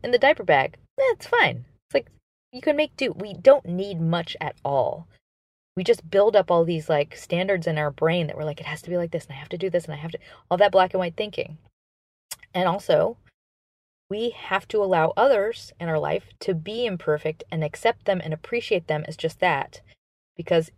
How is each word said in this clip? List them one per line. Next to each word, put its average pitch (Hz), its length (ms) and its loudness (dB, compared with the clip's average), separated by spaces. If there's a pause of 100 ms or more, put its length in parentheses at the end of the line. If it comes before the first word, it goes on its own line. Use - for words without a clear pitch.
in 240 80 -6
the 247 80 4
diaper 269 240 4
bag, 147 360 2 (200)
eh, 523 140 2
it's - 140 -8
fine. 339 400 0 (200)
It's - 80 -10
like, - 140 -2 (440)
you 254 80 -18
can 302 140 2
make 302 220 -2
do. 254 160 -2
We 202 220 -10
don't 269 320 6
need 180 340 -6
much 165 400 -2
at 151 240 -6
all. 139 420 -2 (720)
We 185 80 -4
just 220 260 0
build 208 260 4
up 185 140 4
all 170 140 4
these, 165 240 -4
like, 147 280 0
standards 180 500 -2
in 160 120 -2
our 147 120 -2
brain 160 380 0
that - 80 -10
we're 151 80 -6
like, 151 160 -8
"It 156 60 -12
has 151 160 -8
to 170 80 -12
be 175 60 -2
like 170 140 -4
this, 165 140 -6
and - 100 -16
I 135 40 -16
have 147 120 -18
to 180 80 -8
do 190 100 -4
this, 175 160 0
and 156 100 -12
I - 20 -12
have 165 160 -10
to," - 60 -10 (320)
all 180 80 0
that 202 120 6
black 185 240 4
and 185 60 0
white 175 160 -4
thinking. - 420 -8 (960)
And 180 140 0
also, 180 480 0 (920)
we 226 220 -4
have - 380 -6
to 214 140 0
allow 175 340 2
others 226 640 2
in 170 80 -6
our 156 100 0
life 151 300 -4 (120)
to 190 140 -2
be 208 320 -6
imperfect 156 640 -4
and 160 140 -4
accept - 400 -2
them 185 180 0
and 156 100 -6
appreciate 196 540 -4
them 151 220 -2
as 156 80 -12
just - 240 -6
that. 156 400 -2 (560)
Because 165 420 0